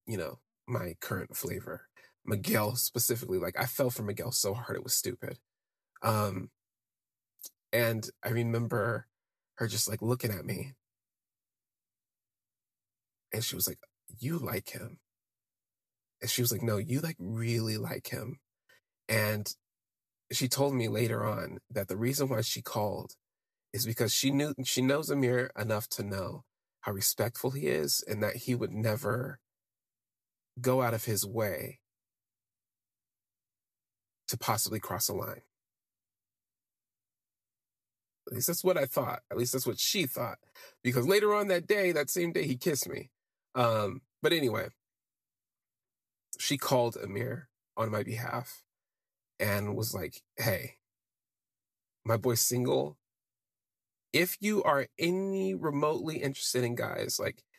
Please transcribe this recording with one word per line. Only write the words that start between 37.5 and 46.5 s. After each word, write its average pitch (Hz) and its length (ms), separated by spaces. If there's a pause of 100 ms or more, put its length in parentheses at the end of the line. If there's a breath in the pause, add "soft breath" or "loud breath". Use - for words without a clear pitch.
At - 60
least 123 140
that's 170 160
what 180 140
I 139 80
thought. - 440
At - 80
least 123 160
that's 131 140
what 107 120
she 180 280
thought. 123 320 (440 loud breath)
Because 123 240
later 208 280
on 208 140
that 175 180
day, 196 240
that 147 180
same 175 220
day, 165 160
he 127 100
kissed 143 320
me. - 220 (440)
Um, 113 460 (200)
but 156 120
anyway, 139 360 (1700)
she - 180